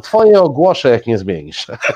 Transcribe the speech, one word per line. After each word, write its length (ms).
twoje 400
ogłoszę, 480
jak 180
nie 100
zmienisz. 500
<laughs> 40